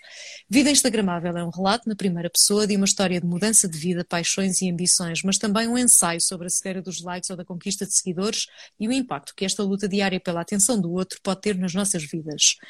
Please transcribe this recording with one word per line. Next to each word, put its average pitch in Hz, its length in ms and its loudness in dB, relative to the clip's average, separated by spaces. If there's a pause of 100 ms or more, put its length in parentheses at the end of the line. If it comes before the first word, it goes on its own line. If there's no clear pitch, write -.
(480)
"Vida 254 200 6
Instagramável 190 680 2
é 175 80 -4
um 170 60 -4
relato 190 380 0
na 220 60 -2
primeira 175 340 -2
pessoa 208 380 4
de 202 80 2
uma 196 120 4
história 185 340 2
de 175 80 -2
mudança 202 400 4
de 160 100 -8
vida, 175 260 -2
paixões 180 580 0
e 185 60 0
ambições, 170 540 0
mas 190 160 0
também 220 300 0
um 240 100 0
ensaio 185 420 4
sobre 175 280 -4
a - 20 -6
cegueira 190 320 -4
dos 165 200 -10
likes 180 280 -8
ou 185 60 -8
da 175 80 -12
conquista 185 420 -6
de - 100 -4
seguidores 190 500 -2 (340)
e 214 80 -2
o 240 40 -2
impacto 254 440 -4
que - 80 -4
esta 190 180 -2
luta 196 260 -2
diária 190 300 0
pela 170 220 -4
atenção 208 400 2
do 170 140 -2
outro 185 280 -6
pode 190 200 -2
ter 208 120 0
nas 185 200 -2
nossas 196 280 -2
vidas. 151 520 -2 (140)